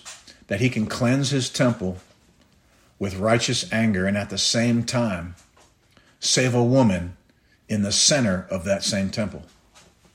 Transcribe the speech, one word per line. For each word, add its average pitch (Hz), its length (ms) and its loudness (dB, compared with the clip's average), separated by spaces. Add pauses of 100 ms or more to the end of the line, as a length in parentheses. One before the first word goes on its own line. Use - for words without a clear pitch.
(480)
That 98 120 -2
he 127 100 2
can 110 180 -2
cleanse 127 420 0
his 135 200 -2
temple 95 480 0 (1000)
with 95 200 -4
righteous 113 540 0
anger 110 340 2
and 101 120 0
at 101 120 -4
the 95 80 -6
same 117 460 2
time 98 520 -4 (840)
save 127 340 0
a 120 100 2
woman 104 520 2 (540)
in 104 140 0
the 101 80 -2
center 104 580 2
of 90 160 -6
that 98 180 0
same 98 260 -2
temple. 95 340 -6 (720)